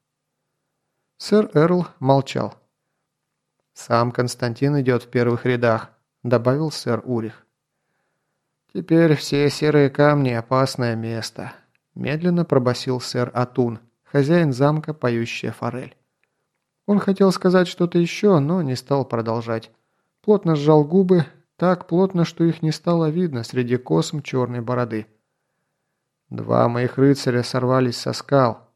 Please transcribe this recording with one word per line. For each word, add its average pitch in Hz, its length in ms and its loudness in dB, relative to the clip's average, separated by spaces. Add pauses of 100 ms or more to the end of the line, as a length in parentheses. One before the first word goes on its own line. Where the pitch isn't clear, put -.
(1160)
Сэр - 380 0
Эрл 170 340 2 (100)
молчал. 135 560 0 (1200)
«Сам 117 400 -2
Константин 127 680 -2
идёт 123 220 0
в - 60 -20
первых 120 380 0
рядах», 120 440 0 (320)
добавил 127 480 0
сэр 117 340 -4
Урих. 113 400 -6 (1300)
«Теперь 165 440 2
все 143 340 0
серые 147 400 2
камни — 147 400 2 (120)
опасное 131 520 0
место», 113 600 -10 (420)
медленно 160 480 -2
пробасил 127 560 0
сэр 123 340 -4
Атун, 120 460 -2 (240)
хозяин 147 480 2
замка 147 420 0
Поющая 117 580 -4
Форель. 120 440 -10 (920)
Он 202 120 2
хотел 190 340 2
сказать 180 360 2
что-то 175 300 -2
ещё, 175 420 2
но 170 220 0
не 135 120 -4
стал 135 300 -2
продолжать. 113 640 -4 (520)
Плотно 196 340 2
сжал 147 280 4
губы, 180 420 2 (300)
так 180 300 -2
плотно, 180 380 0
что - 200 -2
их 165 180 0
не 156 100 0
стало 165 380 -2
видно 151 340 -4
среди 123 320 -2
косм 156 460 -2
чёрной 123 400 -4
бороды. 113 440 -4 (1200)
«Два 117 380 0
моих 120 280 -4
рыцаря 135 460 2
сорвались 127 560 -2
со 123 160 -6
скал», - 600 -2